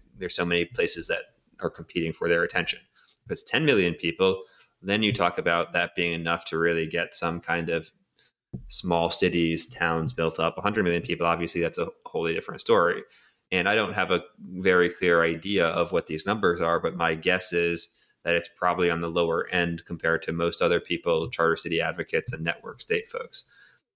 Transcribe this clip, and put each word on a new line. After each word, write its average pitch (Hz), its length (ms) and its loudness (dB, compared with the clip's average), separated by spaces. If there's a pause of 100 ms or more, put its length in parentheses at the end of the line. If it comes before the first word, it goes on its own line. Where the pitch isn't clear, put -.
(180)
There's 92 160 -8
so 87 120 -2
many 87 180 0
places - 440 -2
that 85 140 -4 (380)
are 87 100 -2
competing 82 420 -4
for 85 160 -4
their 85 140 4
attention. 85 380 -2 (460)
If - 60 -16
it's - 100 -6
ten 143 220 -2
million 95 300 4
people, 95 500 0 (380)
then 104 200 0
you 104 100 2
talk 90 260 0
about 85 340 0
that 87 220 0
being 87 200 0
enough 82 320 -2
to 80 120 -4
really 82 280 2
get 85 280 -4
some 85 260 -2
kind 82 280 -2
of 82 220 -4 (800)
small 87 420 0
cities, 82 560 0
towns 82 460 -2
built 82 280 -2
up. 82 160 0
A - 60 -10
hundred 104 220 0
million 85 180 2
people, 85 240 -2
obviously 85 340 -2
that's 82 180 -2
a 85 100 -2 (180)
wholly 82 280 -2
different - 260 -8
story. 90 420 4 (500)
And 92 160 2
I 104 60 4
don't 98 200 0
have 92 160 0
a 87 120 2 (160)
very 92 500 4
clear 85 340 4
idea 85 440 2
of 82 260 0
what 85 140 0
these 78 200 -6
numbers 98 340 2
are, 82 200 2
but 85 160 -2
my 82 180 2
guess 90 380 0
is 85 380 0 (340)
that 85 100 2
it's 85 140 0
probably 87 420 2
on 82 100 0
the 85 100 -4
lower 85 380 0
end 87 360 0
compared 82 380 -2
to 85 100 -4
most 85 300 0
other 85 180 4
people, 82 480 0
charter 82 280 2
city 82 240 -2
advocates 80 520 -4
and 80 100 -8
network - 380 -6
state - 280 -2
folks. - 360 -10 (520)